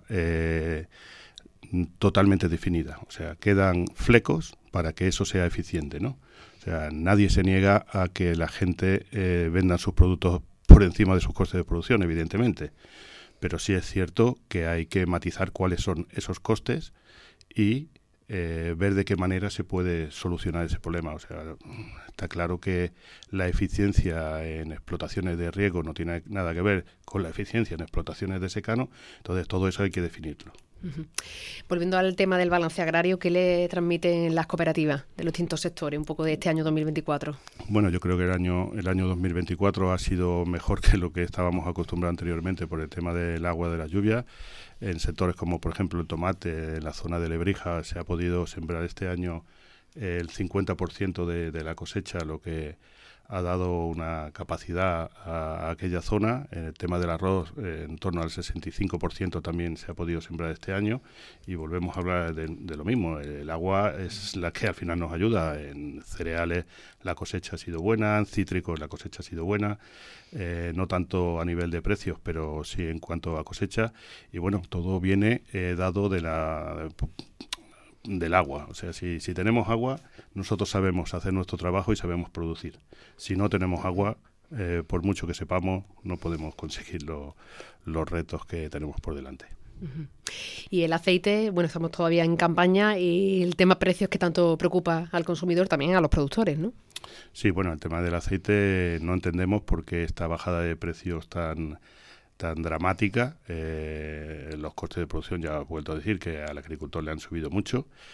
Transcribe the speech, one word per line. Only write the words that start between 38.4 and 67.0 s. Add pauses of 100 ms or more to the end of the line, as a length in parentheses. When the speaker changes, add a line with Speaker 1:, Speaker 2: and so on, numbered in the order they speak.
Speaker 1:
el
año
dos
mil
veinticuatro
ha
sido
mejor
que
lo
que
estábamos
acostumbrados
anteriormente
por
el
tema
del
agua,
de
la
lluvia. (560)
En
sectores
como,
por
ejemplo,
el
tomate,
en
la
zona
de
Lebrija,
se
ha
podido
sembrar
este
año, (520)
eh,
el
cincuenta
por
ciento
de,
de
la
cosecha,
lo
que (540)
ha
dado
una
capacidad (160)
a,
a
aquella
zona.
En
el
tema
del
arroz,
eh,
en
torno
al
sesenta
y
cinco
por
ciento
también
se
ha
podido
sembrar
este
año, (460)
y
volvemos
a
hablar
de,
de
lo
mismo.
El,
el
agua
es
la
que
al
final
nos
ayuda.
En
cereales (380)